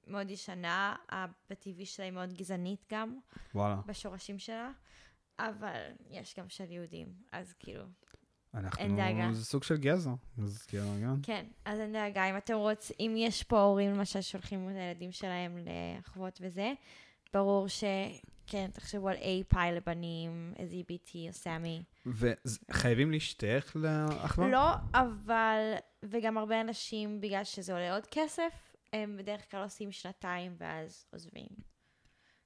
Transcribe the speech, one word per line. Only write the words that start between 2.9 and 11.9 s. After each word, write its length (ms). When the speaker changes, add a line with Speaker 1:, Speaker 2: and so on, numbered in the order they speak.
Speaker 1:
גם, 280
Speaker 2:
וואלה. 200
Speaker 1:
בשורשים 540
שלה, 320
אבל 420
יש 300
גם 100
של 220
יהודים, 420
אז 280
כאילו, 240
Speaker 2:
אנחנו, 300
Speaker 1:
אין 120
דאגה. 380
Speaker 2:
זה 120
סוג 180
של 140
גזע, 340
אז 220
כאילו, 180
גם. 200
Speaker 1:
כן, 220
אז 140
אין 140